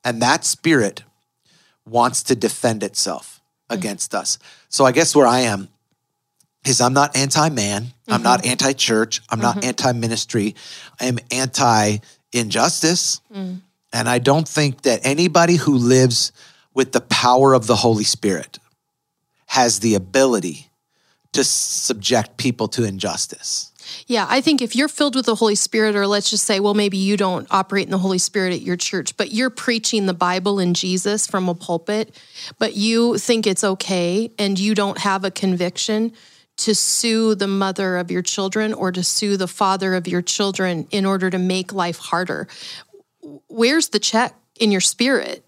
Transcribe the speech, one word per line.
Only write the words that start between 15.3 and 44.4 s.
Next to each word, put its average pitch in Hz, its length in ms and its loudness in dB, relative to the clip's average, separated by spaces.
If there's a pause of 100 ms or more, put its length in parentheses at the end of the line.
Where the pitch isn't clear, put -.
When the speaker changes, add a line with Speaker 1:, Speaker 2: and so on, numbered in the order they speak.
Speaker 1:
who 143 200 4
lives 123 560 4 (420)
with 131 180 0
the 120 80 2
power 127 540 4
of 110 120 2
the 120 100 4
Holy 110 280 2
Spirit - 540 -2 (880)
has 123 340 2
the 113 140 2
ability 95 760 0 (640)
to 143 100 0
subject - 960 -2
people 120 320 -2
to 117 160 -2
injustice. - 880 -6 (340)
Speaker 2:
Yeah, 220 220 -2
I 262 140 2
think 302 180 2
if 226 160 -4
you're 294 120 2
filled 285 260 -2
with 262 120 -2
the 226 100 2
Holy 214 180 2
Spirit, 214 420 0
or 202 100 0
let's 202 220 0
just 208 160 -2
say, 196 160 0
well, 202 140 2
maybe 202 240 0
you 196 180 0
don't 185 340 -2
operate 196 360 0
in 180 60 -4
the 190 60 0
Holy 185 200 0
Spirit 185 340 -2
at - 80 -4
your 180 160 -4
church, 170 400 -6
but - 160 -4
you're 247 160 0
preaching 226 560 -2
the 185 80 0
Bible 185 460 0
and 175 180 2
Jesus 185 500 -2
from 185 220 -2
a 175 60 -2
pulpit, 180 600 -4 (440)
but 220 160 -2
you 226 420 2
think 226 300 0
it's 190 180 0
okay 190 760 -2
and 196 200 0
you 208 160 0
don't 196 240 -2
have 196 260 -2
a 190 60 -2
conviction 190 840 -2 (460)
to 220 160 0
sue 220 600 0
the 196 120 -2
mother 196 500 -2
of 180 140 -4
your 180 120 -2
children 208 520 -2
or 185 180 -4
to 180 100 -4
sue 202 360 -2
the 180 100 -2
father 190 460 0
of 180 120 -2
your 175 140 0
children 185 720 -2
in 196 160 0
order 190 240 0
to 185 80 -2
make 185 340 -2
life 170 260 -4
harder. 175 500 -4 (1000)
Where's 240 420 0
the 214 80 -2
check - 360 0 (260)